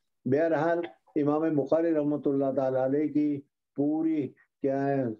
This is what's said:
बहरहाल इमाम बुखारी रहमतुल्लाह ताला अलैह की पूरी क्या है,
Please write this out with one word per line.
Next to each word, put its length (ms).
बहरहाल 560
इमाम 340
बुखारी 400
रहमतुल्लाह 640
ताला 320
अलैह 240
की 280
पूरी 440
क्या 180
है, 380